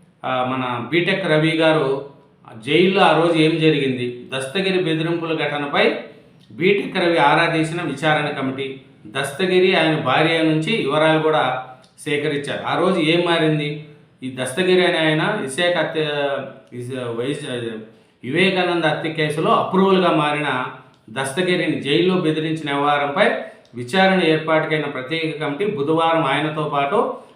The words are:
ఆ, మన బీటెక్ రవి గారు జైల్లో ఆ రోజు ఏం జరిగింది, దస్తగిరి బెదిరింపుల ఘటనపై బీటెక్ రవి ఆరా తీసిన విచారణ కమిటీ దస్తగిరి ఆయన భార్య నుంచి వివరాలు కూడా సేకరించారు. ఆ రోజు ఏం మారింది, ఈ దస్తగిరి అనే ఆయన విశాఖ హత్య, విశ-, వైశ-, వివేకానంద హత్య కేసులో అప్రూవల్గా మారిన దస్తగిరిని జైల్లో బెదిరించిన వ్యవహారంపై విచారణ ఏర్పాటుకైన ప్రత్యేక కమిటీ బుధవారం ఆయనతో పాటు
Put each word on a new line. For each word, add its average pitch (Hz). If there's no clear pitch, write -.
ఆ, 127
మన 123
బీటెక్ 175
రవి 156
గారు 151
జైల్లో 185
ఆ 160
రోజు 170
ఏం 156
జరిగింది, 131
దస్తగిరి 185
బెదిరింపుల 160
ఘటనపై 147
బీటెక్ 190
రవి 170
ఆరా 156
తీసిన 160
విచారణ 156
కమిటీ 135
దస్తగిరి 185
ఆయన 160
భార్య 160
నుంచి 156
వివరాలు 156
కూడా 139
సేకరించారు. 143
ఆ 147
రోజు 180
ఏం 165
మారింది, 156
ఈ 131
దస్తగిరి 180
అనే 170
ఆయన 160
విశాఖ 175
హత్య, 156
విశ-, 123
వైశ-, 123
వివేకానంద 175
హత్య 156
కేసులో 156
అప్రూవల్గా 185
మారిన 147
దస్తగిరిని 156
జైల్లో 175
బెదిరించిన 156
వ్యవహారంపై 143
విచారణ 185
ఏర్పాటుకైన 156
ప్రత్యేక 151
కమిటీ 143
బుధవారం 160
ఆయనతో 151
పాటు 165